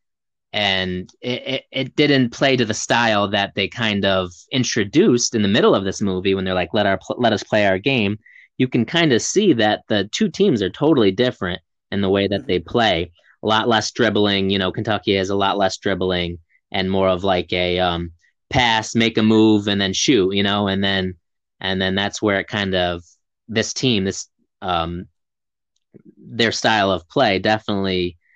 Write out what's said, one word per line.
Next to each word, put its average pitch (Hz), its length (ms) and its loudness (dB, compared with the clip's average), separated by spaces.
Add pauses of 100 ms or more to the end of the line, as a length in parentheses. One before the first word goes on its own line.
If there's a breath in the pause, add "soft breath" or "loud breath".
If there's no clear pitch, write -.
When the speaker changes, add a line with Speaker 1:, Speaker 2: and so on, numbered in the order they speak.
(520)
Speaker 1:
and 95 560 -2 (120)
it, 123 260 -6
it, 131 240 -6
it 131 260 -6
didn't 139 340 4
play 135 260 0
to 123 80 2
the 107 100 -4
style 110 540 0
that 101 260 -2
they 98 140 -2
kind 104 360 -2
of 95 280 0 (200)
introduced 123 840 0
in 107 60 2
the 101 60 0
middle 156 260 4
of 101 100 0
this 98 180 -6
movie 95 320 0
when 95 100 -2
they're 92 100 -2
like, 90 200 -2
"Let 104 120 2
our 98 120 2
pl-, - 220 -8
let 117 120 2
us 101 120 -2
play 104 220 2
our 95 120 2
game." 107 400 -2 (400 soft breath)
You 127 100 2
can 120 160 0
kinda 156 340 2
see 190 360 2
that 107 340 0
the 104 240 0
two 220 160 -2
teams 160 340 0
are 92 80 -2
totally 139 400 2
different 95 500 -2 (300)
in 101 120 -2
the 95 80 0
way 98 180 2
that 98 140 -2
Speaker 2:
Mm-hmm. - 40 -16
Speaker 1:
they 92 140 0
play. 90 500 0 (320 soft breath)
A - 40 -4
lot 110 220 0
less 110 220 0
dribbling, 101 600 0
you 98 80 0
know, 92 120 0
Kentucky 107 460 -2
has 95 140 -2
a 101 60 -2
lot 98 220 0
less 95 200 0
dribbling 90 600 -2 (320)
and 95 200 -2
more 95 180 2
of, 92 160 0
like, 90 280 0
a, 90 280 0
um, 87 320 -2 (380)
pass, 113 440 2
make 117 240 2
a 110 40 2
move, 110 460 4
and 101 120 0
then 95 120 0
shoot, 98 420 2
you 101 100 0
know, 101 240 0
and 98 160 0
then, 95 300 -2 (460)
and 95 220 -4
then 95 140 -2
that's 101 260 -4
where 101 160 2
it 90 80 -4
kind 98 300 -4
of, 87 260 -2 (460)
this 110 260 -2
team, 113 300 0
this, - 240 -6 (340)
um, 87 440 -4 (1120)
their 113 360 -2
style 107 400 2
of 87 160 -4
play 110 320 2
definitely, 98 760 -2 (200)